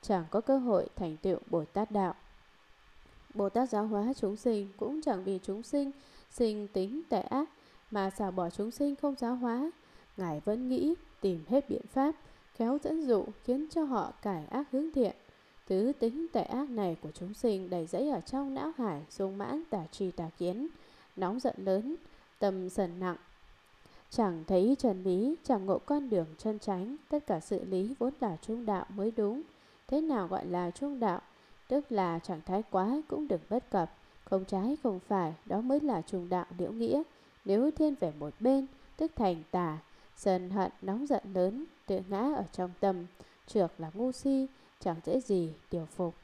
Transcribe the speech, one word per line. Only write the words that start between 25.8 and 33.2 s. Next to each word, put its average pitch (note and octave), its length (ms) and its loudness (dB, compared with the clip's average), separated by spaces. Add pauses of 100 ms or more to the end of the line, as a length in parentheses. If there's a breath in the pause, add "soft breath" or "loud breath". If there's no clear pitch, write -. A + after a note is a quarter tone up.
đường F3+ 160 4 (120)
chân G#3+ 220 -2
chánh, G3+ 360 -2 (140)
tất D4 180 -2
cả F3 120 0
sự F3+ 260 -2
lý F#3+ 340 -2
vốn B3+ 200 0
là F#3+ 220 -2
trung A#3 240 -6
đạo G3+ 240 0
mới G#3 220 -2
đúng. A3 300 0 (460 loud breath)
Thế C#4+ 140 2
nào B3+ 260 0
gọi F#3 180 -2
là F3+ 260 -2
trung C#4 280 -4
đạo? F#3+ 220 2 (460 soft breath)
Tức C#4+ 240 0
là F3+ 280 2
chẳng D#3+ 260 -6
thái G3 260 0
quá A3 360 2
cũng D4+ 200 -4